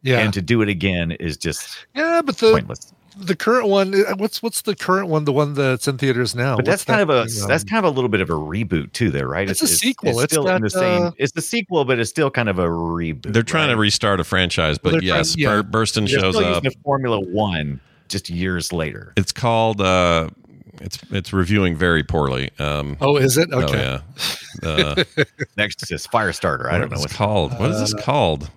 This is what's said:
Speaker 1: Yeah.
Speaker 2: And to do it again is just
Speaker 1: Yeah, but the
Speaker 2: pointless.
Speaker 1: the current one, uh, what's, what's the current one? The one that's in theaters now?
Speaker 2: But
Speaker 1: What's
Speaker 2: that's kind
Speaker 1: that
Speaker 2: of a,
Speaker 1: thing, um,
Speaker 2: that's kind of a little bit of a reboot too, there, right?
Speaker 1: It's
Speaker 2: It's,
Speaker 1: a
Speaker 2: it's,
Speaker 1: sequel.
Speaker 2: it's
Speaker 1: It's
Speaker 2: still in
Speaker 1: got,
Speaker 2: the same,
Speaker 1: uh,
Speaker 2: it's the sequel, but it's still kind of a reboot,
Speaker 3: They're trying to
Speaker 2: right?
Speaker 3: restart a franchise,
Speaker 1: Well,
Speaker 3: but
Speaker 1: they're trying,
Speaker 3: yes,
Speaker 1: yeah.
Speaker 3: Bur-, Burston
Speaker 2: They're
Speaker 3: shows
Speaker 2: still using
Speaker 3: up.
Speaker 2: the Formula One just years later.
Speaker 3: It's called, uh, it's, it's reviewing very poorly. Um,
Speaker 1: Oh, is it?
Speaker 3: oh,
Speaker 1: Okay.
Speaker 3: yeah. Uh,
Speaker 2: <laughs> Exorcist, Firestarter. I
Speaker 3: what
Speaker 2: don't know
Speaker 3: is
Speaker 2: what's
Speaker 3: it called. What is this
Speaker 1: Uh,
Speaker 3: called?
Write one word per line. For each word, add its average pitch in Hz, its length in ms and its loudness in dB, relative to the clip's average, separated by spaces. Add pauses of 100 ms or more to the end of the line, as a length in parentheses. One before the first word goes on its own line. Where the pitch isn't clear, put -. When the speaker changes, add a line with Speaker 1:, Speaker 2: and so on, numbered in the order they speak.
Speaker 1:
Yeah. 127 160 2
Speaker 2:
And 107 160 2
to 98 80 -2
do 117 180 2
it 104 80 4
again 87 440 0
is 80 260 -6
just - 560 -8
Speaker 1:
Yeah, 330 280 0
but 277 160 -2
the 220 140 6
Speaker 2:
pointless. - 400 -2 (240)
Speaker 1:
the 185 200 -4
current 226 320 2
one, 196 260 2
uh, 196 220 2
what's, 208 260 -4
what's - 200 -6
the 208 120 -4
current 190 340 0
one? 156 180 0
The 147 60 2
one 147 220 2
that's 135 320 0
in 135 100 -2
theaters 123 380 0
now? 123 220 0
Speaker 2:
But 123 100 2
Speaker 1:
What's - 20 2
Speaker 2:
that's 196 160 0
kind 226 140 2 (100)
Speaker 1:
that 147 60 4
Speaker 2:
of 113 120 2
a, - 20 -8
Speaker 1:
thing, 113 160 -6
um, 101 40 -4
Speaker 2:
that's 156 140 2
kind 214 240 0
of 156 60 4
a - 20 -2
little 127 140 0
bit 101 120 2
of 92 80 0
a 85 40 0
reboot 78 640 -2
too, 110 180 2
there, 67 160 -2
right? 92 200 -2
Speaker 1:
It's - 140 -2
Speaker 2:
It's, 302 80 0
Speaker 1:
a - 40 2
Speaker 2:
it's, - 60 0
Speaker 1:
sequel. 220 300 0
Speaker 2:
it's 120 140 0
Speaker 1:
It's - 80 -2
Speaker 2:
still 156 160 0
in 185 60 2
Speaker 1:
got, 185 80 2
Speaker 2:
the 104 80 0
same, 180 340 2
Speaker 1:
uh, 175 140 0
Speaker 2:
it's 135 140 0
the 165 100 -6
sequel, 185 420 0
but 123 160 2
it's 110 100 -2
still 143 220 0
kind 117 160 0
of 92 100 0
a 87 80 2
reboot, 85 680 -4
Speaker 3:
They're 113 120 2
trying 156 240 0
to 123 80 2
Speaker 2:
right? 107 60 2
Speaker 3:
restart 101 360 2
a 82 60 0
franchise, 85 580 0
Speaker 1:
Well, 92 120 2
Speaker 3:
but 160 80 2
Speaker 1:
they're 92 60 0
trying, 80 120 2
Speaker 3:
yes, - 160 -2
Speaker 1:
yeah. 147 140 2
Speaker 3:
Bur-, 104 120 2
Burston 107 440 0
Speaker 2:
They're 135 120 0
Speaker 3:
shows 95 160 0
Speaker 2:
still 87 140 2
using 87 180 0
Speaker 3:
up. 131 60 0
Speaker 2:
the - 100 -18
Formula 131 380 0
One 90 580 -2 (300)
just - 200 -8
years 87 440 -4
later. 78 440 -6
Speaker 3:
It's 98 140 0
called, 113 500 0
uh, 87 500 4 (500)
it's, - 180 -12 (140)
it's 98 200 -4
reviewing 92 440 4
very 82 260 2
poorly. 67 560 -2
Um, 73 420 -4
Speaker 1:
Oh, 143 180 2
is 131 180 2
it? 165 160 2
Speaker 3:
oh, 127 100 0
Speaker 1:
Okay. 67 380 -2 (640)
Speaker 3:
yeah. 82 40 -2
Uh, 76 360 0 (120)
Speaker 2:
<laughs> 156 80 2 (340)
Exorcist, - 520 -6
Firestarter. 85 560 0
I 67 60 0
Speaker 3:
what 87 80 2
Speaker 2:
don't 71 100 -2
know 65 60 -6
Speaker 3:
is 71 60 -2
Speaker 2:
what's 73 120 -6
Speaker 3:
it - 20 -12
called. 101 440 0
What 127 100 0
is 180 80 -2
this 107 160 -2
Speaker 1:
Uh, 107 80 -8
Speaker 3:
called? 82 540 0